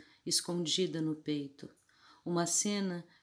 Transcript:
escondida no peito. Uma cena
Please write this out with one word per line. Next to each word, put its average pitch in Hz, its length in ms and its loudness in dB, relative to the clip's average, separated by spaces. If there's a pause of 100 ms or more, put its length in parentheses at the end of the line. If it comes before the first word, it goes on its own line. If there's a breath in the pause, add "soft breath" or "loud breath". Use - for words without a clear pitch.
(240 loud breath)
escondida 170 800 0
no 156 120 0
peito. 147 540 -6 (560 soft breath)
Uma 170 220 2
cena 190 600 0 (160 soft breath)